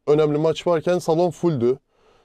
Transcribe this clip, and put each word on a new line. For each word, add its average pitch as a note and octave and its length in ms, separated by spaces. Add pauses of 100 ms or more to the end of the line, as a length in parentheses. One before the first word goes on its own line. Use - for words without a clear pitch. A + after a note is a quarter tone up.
önemli D3+ 300
maç D#3 300
varken F3 320
salon E3+ 320
fulldü. C3+ 460 (480)